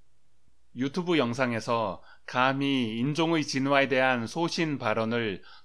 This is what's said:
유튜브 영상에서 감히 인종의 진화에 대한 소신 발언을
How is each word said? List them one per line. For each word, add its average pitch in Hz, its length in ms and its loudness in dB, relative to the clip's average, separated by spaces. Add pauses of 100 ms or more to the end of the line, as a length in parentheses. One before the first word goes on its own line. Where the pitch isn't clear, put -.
(720)
유튜브 165 420 0
영상에서 117 840 0 (240)
감히 131 720 0
인종의 156 460 2
진화에 139 420 2
대한 127 400 2
소신 160 520 -2
발언을 113 640 -2 (200)